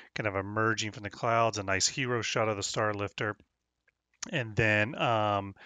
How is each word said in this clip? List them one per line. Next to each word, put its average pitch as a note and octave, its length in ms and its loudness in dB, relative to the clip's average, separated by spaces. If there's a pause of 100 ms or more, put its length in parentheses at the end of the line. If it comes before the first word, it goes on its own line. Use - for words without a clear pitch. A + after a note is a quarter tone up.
(140)
kind A2 120 -4
of F#2+ 100 -2
emerging G#2+ 560 0
from G#2 100 -12
the G2+ 80 -8
clouds, A2+ 480 2
a G#2 40 -4
nice F#2+ 240 0
hero B2 360 -2
shot A2 260 0
of G#2 80 0
the G2+ 60 -6
star G#2+ 320 0
lifter. G2+ 420 -4 (920)
And A2+ 260 -4
then, G#2+ 380 4
um, G#2 600 2 (120)